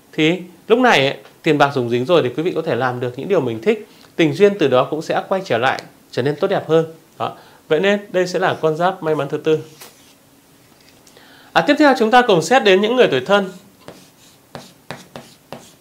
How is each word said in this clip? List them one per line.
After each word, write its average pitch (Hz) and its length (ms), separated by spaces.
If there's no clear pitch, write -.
thì 160 260
lúc 226 100
này 196 280
ấy, 139 100
tiền 151 160
bạc 143 160
rủng 123 160
dính 120 140
rồi 160 180
thì 147 60
quý - 140
vị 175 120
có 160 80
thể 165 120
làm 123 260
được 123 160
những 143 120
điều 185 120
mình 117 220
thích. 214 260
Tình 156 160
duyên 196 260
từ 147 100
đó 127 220
cũng 156 120
sẽ 165 260
quay 190 160
trở 120 140
lại, 120 240
trở - 120
nên 143 140
tốt 196 120
đẹp 180 200
hơn. 160 160
Đó. 120 140
Vậy 156 120
nên 202 200
đây 185 140
sẽ 180 120
là 165 220
con 156 160
giáp 185 260
may 156 120
mắn 143 140
thứ 147 80
tư. 156 220
À, 165 80
tiếp 277 180
theo 294 200
chúng 220 120
ta 247 120
cùng 196 200
xét 247 220
đến 190 160
những 220 160
người 220 140
tuổi 131 100
Thân. 196 300